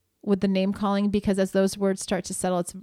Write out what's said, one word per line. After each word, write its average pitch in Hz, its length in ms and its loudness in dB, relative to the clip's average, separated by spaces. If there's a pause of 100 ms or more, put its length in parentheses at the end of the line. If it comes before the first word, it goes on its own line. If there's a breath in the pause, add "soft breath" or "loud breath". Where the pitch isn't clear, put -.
(240)
with 196 180 2
the 202 60 2
name 190 260 2
calling, 202 360 0
because 202 300 0
as 190 120 0
those 190 260 2
words 196 240 0
start 190 240 -2
to - 80 -8
settle, 180 260 0
it's, - 240 -6